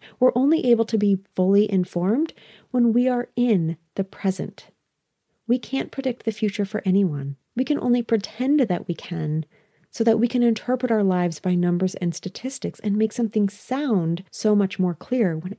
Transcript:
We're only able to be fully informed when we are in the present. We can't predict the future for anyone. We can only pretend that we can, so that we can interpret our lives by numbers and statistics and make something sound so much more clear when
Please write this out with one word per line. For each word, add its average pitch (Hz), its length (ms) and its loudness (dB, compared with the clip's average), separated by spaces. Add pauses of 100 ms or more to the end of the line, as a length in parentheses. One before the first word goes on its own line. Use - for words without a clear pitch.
(200)
We're 254 160 4
only 277 340 2
able 233 160 4
to 226 120 -2
be 196 220 2 (140)
fully 196 380 2
informed 196 640 0 (380)
when 240 200 2
we 247 160 2
are 247 300 -2
in 185 400 2 (180)
the 196 80 -2
present. - 640 -6 (800)
We 247 100 2
can't - 360 -6
predict 254 320 -4
the 220 80 -2
future 202 320 -2
for 196 200 -6
anyone. 151 520 0 (180)
We 254 80 -2
can 285 160 -2
only 240 240 0
pretend 254 560 0
that 196 280 0
we 170 60 -2
can, 156 520 -4 (440)
so - 140 -4
that 226 160 2
we 233 80 2
can 240 160 0
interpret 240 480 0
our 214 120 2
lives 180 360 0
by 180 160 0
numbers 175 400 0
and 175 180 -4
statistics - 680 -10
and 208 160 0
make 220 160 0
something 220 340 0
sound 196 800 -2
so 208 260 0
much 196 220 0
more 180 160 0
clear 185 440 -2
when 185 220 -8